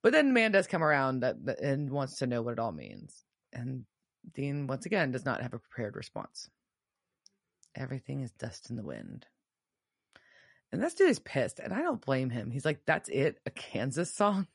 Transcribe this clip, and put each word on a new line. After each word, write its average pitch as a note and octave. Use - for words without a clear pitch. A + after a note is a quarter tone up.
But A3+
then D4+
the C4
man A3
does G3
come E3+
around C3+
that, B2
that, B2+
and C#3
wants C3+
to C3
know A#2+
what A#2+
it A2
all A2+
means. G1+
And B2
Dean, C#3+
once C3+
again, F3
does B2+
not B2+
have B2
a A#2
prepared -
response. -
Everything C3+
is A#2+
dust -
in A#2+
the A2
wind. A1
And F#3+
this E4+
dude F#4+
is -
pissed, -
and -
I G#3+
don't D#4
blame C3
him. A#2+
He's A#2+
like, D3+
"That's -
it? D3
A -
Kansas C3+
song?" G3+